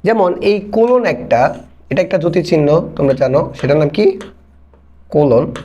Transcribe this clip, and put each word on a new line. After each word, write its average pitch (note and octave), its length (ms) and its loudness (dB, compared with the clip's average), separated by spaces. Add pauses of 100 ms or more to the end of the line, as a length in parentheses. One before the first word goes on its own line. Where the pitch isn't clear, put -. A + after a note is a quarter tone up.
যেমন F#3+ 300 0 (160)
এই G3+ 100 0 (160)
কোলন A#3 300 2
একটা, B2 360 0 (480)
এটা D3+ 120 0
একটা F#3 160 -2
জ্যোতি E3+ 260 0
চিহ্ন, D3+ 240 2 (280)
তোমরা C3+ 180 0
জানো, C3 460 0
সেটার C#3+ 180 0
নাম D3+ 120 2
কি? F#4+ 300 0 (920)
কোলন। C#3+ 440 2 (120)